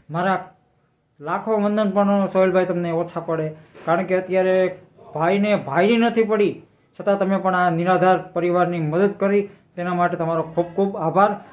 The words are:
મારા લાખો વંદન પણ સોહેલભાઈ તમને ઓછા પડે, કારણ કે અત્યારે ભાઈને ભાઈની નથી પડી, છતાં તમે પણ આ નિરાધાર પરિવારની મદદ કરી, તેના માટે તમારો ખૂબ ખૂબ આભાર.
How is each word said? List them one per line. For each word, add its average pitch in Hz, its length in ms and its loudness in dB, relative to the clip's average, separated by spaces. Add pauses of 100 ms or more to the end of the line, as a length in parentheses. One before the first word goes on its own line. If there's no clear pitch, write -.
(100)
મારા 180 440 -2 (680)
લાખો 196 360 -4
વંદન 208 340 0
પણ 202 360 2
સોહેલભાઈ 185 400 2
તમને 175 240 -2
ઓછા 170 300 -4
પડે, 156 360 -4 (280)
કારણ 175 200 0
કે 185 120 0
અત્યારે 185 600 0 (360)
ભાઈને 196 420 0
ભાઈની 180 400 2
નથી 226 260 2
પડી, 208 400 0 (380)
છતાં 196 180 0
તમે 196 180 0
પણ 185 180 0
આ 180 160 2
નિરાધાર 180 480 2 (140)
પરિવારની 175 480 0
મદદ 175 400 0
કરી, 202 280 0 (280)
તેના 175 180 -4
માટે 175 220 0
તમારો 165 260 -2
ખૂબ 170 240 -4
ખૂબ 196 300 -4
આભાર. 196 440 0 (120)